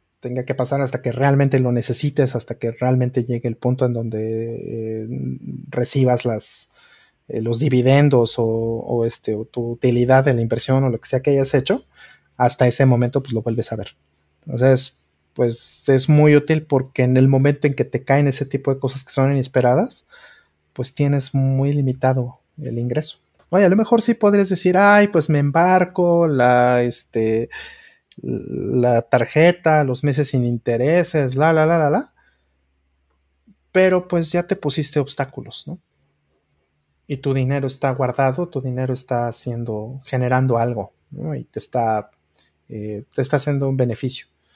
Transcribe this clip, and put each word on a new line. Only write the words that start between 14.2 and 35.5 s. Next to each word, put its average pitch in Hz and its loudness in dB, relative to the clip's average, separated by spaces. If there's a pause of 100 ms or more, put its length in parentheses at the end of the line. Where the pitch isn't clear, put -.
Entonces, 131 0 (340)
pues, - -4
es 135 2
muy 151 6
útil 151 2
porque 131 -2
en 127 2
el 131 6
momento 143 2
en 143 0
que 131 -2
te - -8
caen 143 2
ese 135 -2
tipo 135 -4
de 135 -6
cosas 131 -6
que - -12
son 135 2
inesperadas, 131 0 (760)
pues 123 -6
tienes 143 -2
muy 135 0
limitado 131 -2 (240)
el 117 -8
ingreso. 123 -6 (300)
Oye, 190 4
a 175 6
lo 190 4
mejor 220 2
sí 233 0
podrías 202 2
decir, 180 0
"Ay, 202 6
pues 170 0
me 151 2
embarco, 175 2
la, 123 4
este, 113 -2 (720)
la 120 0
tarjeta, 156 2
los 131 -4
meses 143 0
sin 123 0
intereses, 127 0
la, 151 2
la, 156 4
la, 170 2
la, 151 2
la". 202 -2 (1600)
Pero, 185 4
pues, 170 -2
ya 175 -2
te 190 0
pusiste 147 -4
obstáculos, - -8